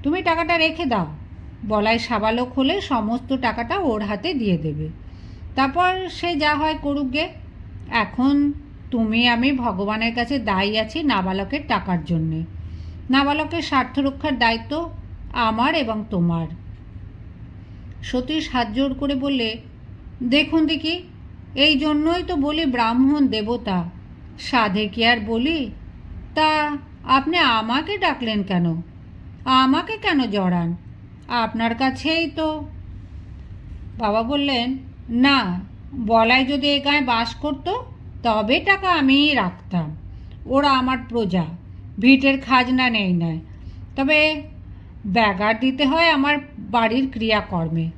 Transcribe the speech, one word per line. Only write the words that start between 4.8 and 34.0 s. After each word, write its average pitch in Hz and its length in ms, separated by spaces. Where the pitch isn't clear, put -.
তারপর 359 540
সে 339 280
যা 294 180
হয় 311 280
করুক 285 300
গে। 311 160
এখন 269 600
তুমি 233 380
আমি 240 240
ভগবানের 220 640
কাছে 240 240
দায়ী 208 400
আছি 220 240
নাবালকের 196 680
টাকার 180 360
জন্যে। 160 400
নাবালকের 294 520
স্বার্থ - 360
রক্ষার 277 400
দায়িত্ব 233 520
আমার 240 420
এবং 226 360
তোমার। 170 360
সতীশ 294 500
হাত 233 200
জোড় 262 220
করে 277 200
বললে, 254 420
"দেখুন 302 440
দেখি, 320 360
এই 285 240
জন্যই 302 440
তো 349 140
বলি 302 300
ব্রাহ্মণ 254 600
দেবতা, 214 580
সাধে 214 500
কি 226 180
আর 240 100
বলি? 240 440
তা 302 420
আপনি 277 340
আমাকে 269 600
ডাকলেন 247 440
কেন? 170 400
আমাকে 262 520
কেন 285 340
জড়ান? 180 460
আপনার 226 460
কাছেই 277 560
তো।" 311 340
বাবা 220 240